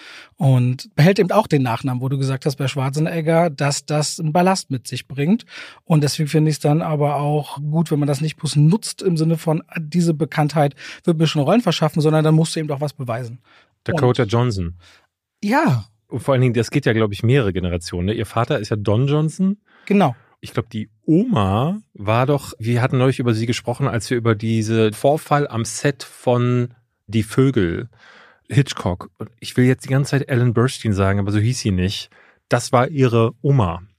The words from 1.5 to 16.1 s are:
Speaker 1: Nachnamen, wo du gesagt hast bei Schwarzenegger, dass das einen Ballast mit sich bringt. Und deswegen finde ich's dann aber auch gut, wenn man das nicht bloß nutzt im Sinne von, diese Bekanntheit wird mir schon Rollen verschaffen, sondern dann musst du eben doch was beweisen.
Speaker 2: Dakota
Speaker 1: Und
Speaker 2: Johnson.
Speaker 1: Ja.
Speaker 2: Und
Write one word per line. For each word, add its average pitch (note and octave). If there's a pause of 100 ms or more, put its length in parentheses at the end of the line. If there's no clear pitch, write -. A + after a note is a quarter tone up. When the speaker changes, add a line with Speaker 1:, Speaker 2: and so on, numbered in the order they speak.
Speaker 1:
Nachnamen, B2
wo C3
du C#3
gesagt C3+
hast C3+
bei C#3
Schwarzenegger, D#3+
dass C#3
das D3+
einen D#3
Ballast F#3
mit C3
sich -
bringt. D3 (400)
Und D#3
deswegen D3
finde D#3
ich's C#3+
dann D3+
aber D3
auch D3
gut, D3+
wenn D3+
man C#3+
das C#3+
nicht D#3
bloß D3
nutzt D#3+
im F3
Sinne D#3+
von, D#3 (220)
diese E3
Bekanntheit D3+ (260)
wird E3+
mir D#3+
schon D3+
Rollen F#3
verschaffen, E3
sondern D#3
dann D#3
musst D#3+
du E3
eben D#3
doch C#3
was D3
beweisen. A#2+ (420)
Speaker 2:
Dakota B2+
Speaker 1:
Und G#2
Speaker 2:
Johnson. G2+ (680)
Speaker 1:
Ja. G#3 (200)
Speaker 2:
Und B2